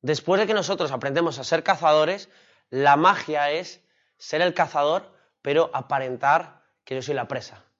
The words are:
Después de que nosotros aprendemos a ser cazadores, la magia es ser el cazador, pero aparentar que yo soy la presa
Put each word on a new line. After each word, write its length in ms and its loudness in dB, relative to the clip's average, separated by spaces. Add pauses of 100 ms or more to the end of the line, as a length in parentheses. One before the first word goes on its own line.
Después 360 0
de 80 2
que 60 -2
nosotros 400 -2
aprendemos 460 -2
a 60 -12
ser 180 0
cazadores, 680 2 (400)
la 280 4
magia 540 2
es 320 -6 (360)
ser 240 -2
el 100 2
cazador, 580 0 (300)
pero 320 2
aparentar 880 -2 (240)
que 100 -8
yo 60 -4
soy 140 -6
la 120 -4
presa 380 -10 (160)